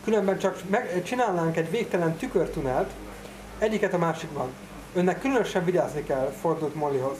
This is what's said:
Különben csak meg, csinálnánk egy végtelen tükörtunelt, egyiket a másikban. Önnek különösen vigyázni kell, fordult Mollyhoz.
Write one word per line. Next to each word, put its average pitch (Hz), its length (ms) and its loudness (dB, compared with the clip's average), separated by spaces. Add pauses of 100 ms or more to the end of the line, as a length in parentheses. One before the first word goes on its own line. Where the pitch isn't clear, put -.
Különben 196 340 2
csak 190 180 0 (140)
meg, 190 340 0
csinálnánk 180 520 2
egy 160 140 0
végtelen 175 460 2
tükörtunelt, 156 720 0 (680)
egyiket 208 360 2
a 180 40 2
másikban. 156 500 -2 (460)
Önnek 180 260 2
különösen 226 440 2
vigyázni 160 400 2
kell, 139 360 0
fordult 156 340 0
Mollyhoz. 139 460 0